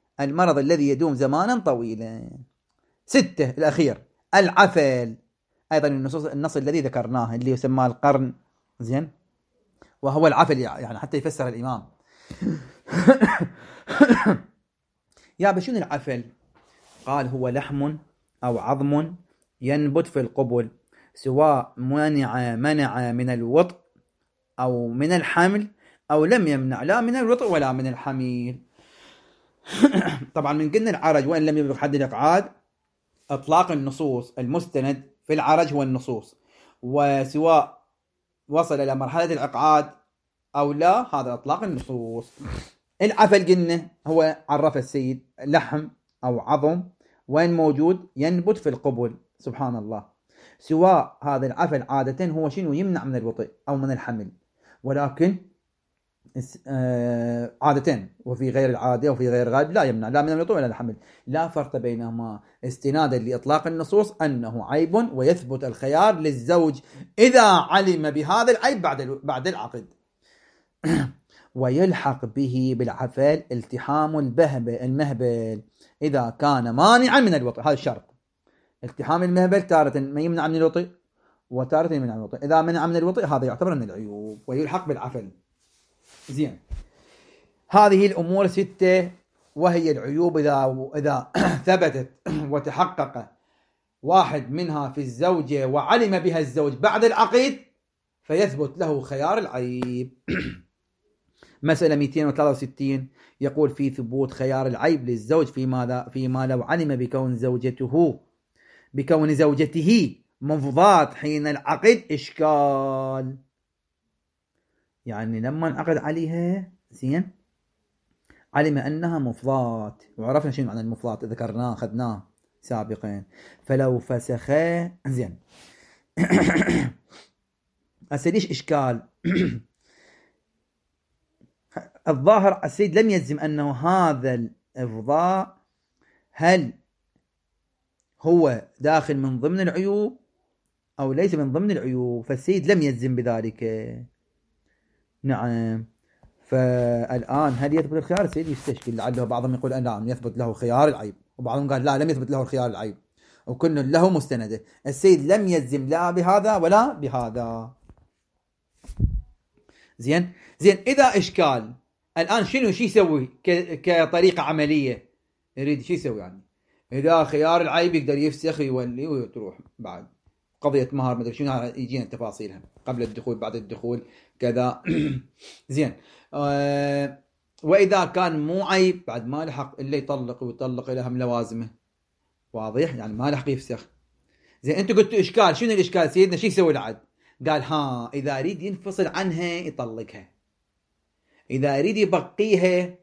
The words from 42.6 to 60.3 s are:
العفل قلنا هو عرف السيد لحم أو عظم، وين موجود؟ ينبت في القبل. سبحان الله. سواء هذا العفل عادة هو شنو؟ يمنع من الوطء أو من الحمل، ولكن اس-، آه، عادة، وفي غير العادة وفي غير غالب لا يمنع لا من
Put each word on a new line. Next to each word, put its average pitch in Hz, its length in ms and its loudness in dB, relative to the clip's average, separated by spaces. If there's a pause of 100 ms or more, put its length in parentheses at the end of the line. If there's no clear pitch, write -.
العفل 202 440 6
قلنا 170 400 2 (200)
هو 156 300 4 (120)
عرف 147 280 2
السيد 131 500 -4 (180)
لحم 151 440 0 (360)
أو 123 160 -2
عظم، 151 420 0 (460)
وين 165 240 2
موجود؟ 160 540 2 (100)
ينبت 175 420 0
في - 100 -4
القبل. 120 460 -2 (240)
سبحان 123 380 -6
الله. 104 280 -10 (540)
سواء 165 640 2
هذا 139 240 -2
العفل 147 420 -2
عادة 135 380 -2
هو 156 220 -2
شنو؟ 165 240 -4
يمنع 175 320 -2
من 131 120 -4
الوطء 113 320 -6 (200)
أو 143 80 -2
من 135 140 -2
الحمل، 117 400 -8 (520)
ولكن 143 540 0 (1000)
اس-، 127 300 -12
آه، 120 840 -2 (100)
عادة، 139 460 2 (160)
وفي 123 260 -4
غير 131 200 2
العادة 123 420 0
وفي 127 160 0
غير 123 200 2
غالب 143 220 2
لا 185 120 2
يمنع 113 260 -2
لا 143 140 2
من 156 100 -2